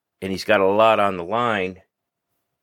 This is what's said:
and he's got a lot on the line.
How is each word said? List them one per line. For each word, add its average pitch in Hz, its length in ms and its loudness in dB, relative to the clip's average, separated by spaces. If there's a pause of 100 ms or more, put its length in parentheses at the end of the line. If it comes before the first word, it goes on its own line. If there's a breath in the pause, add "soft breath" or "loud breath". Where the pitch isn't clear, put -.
(220)
and 95 100 -6
he's 92 120 -6
got 104 160 2
a 95 80 2
lot 107 320 4
on 98 180 0
the 87 60 -8
line. 98 580 -4 (800)